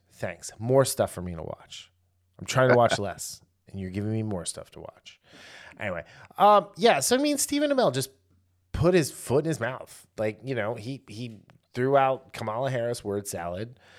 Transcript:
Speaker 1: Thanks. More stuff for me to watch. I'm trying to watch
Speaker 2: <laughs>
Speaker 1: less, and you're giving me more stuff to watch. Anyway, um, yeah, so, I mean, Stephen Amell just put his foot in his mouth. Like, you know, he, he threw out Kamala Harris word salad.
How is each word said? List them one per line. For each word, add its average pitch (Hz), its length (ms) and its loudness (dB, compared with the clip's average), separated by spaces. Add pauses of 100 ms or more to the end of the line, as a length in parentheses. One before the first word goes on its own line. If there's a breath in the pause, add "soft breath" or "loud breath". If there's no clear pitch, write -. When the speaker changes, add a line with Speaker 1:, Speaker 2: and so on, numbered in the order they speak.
(140)
Speaker 1:
Thanks. - 460 -10
More 131 260 4
stuff - 260 -2
for 92 100 -12
me 90 140 -8
to 80 80 -12
watch. - 480 -16 (480)
I'm - 60 -14
trying 131 240 4
to 120 60 8
watch 117 240 6
Speaker 2:
<laughs> - 0 -
Speaker 1:
less, - 420 -10 (260)
and 98 120 -12
you're 92 100 -6
giving 101 240 -4
me 110 100 -2
more 95 220 -6
stuff - 260 -12
to - 80 -20
watch. - 400 -20 (600 loud breath)
Anyway, 90 240 -6 (340 loud breath)
um, 202 300 6 (100)
yeah, 185 240 4
so, - 140 0
I 262 40 2
mean, 294 180 0
Stephen 285 340 0
Amell 226 220 2
just 131 160 -2 (600)
put 175 220 2
his 160 180 4
foot 143 340 0
in 160 40 -4
his 156 100 -2
mouth. 117 480 -8 (100)
Like, 107 260 -2
you 131 120 -4
know, 110 200 -2
he, 113 340 -10
he 110 300 -12 (340)
threw 135 240 4
out 135 360 0
Kamala 117 380 -4
Harris 120 320 -4
word 101 240 -4
salad. 92 500 -8 (220 soft breath)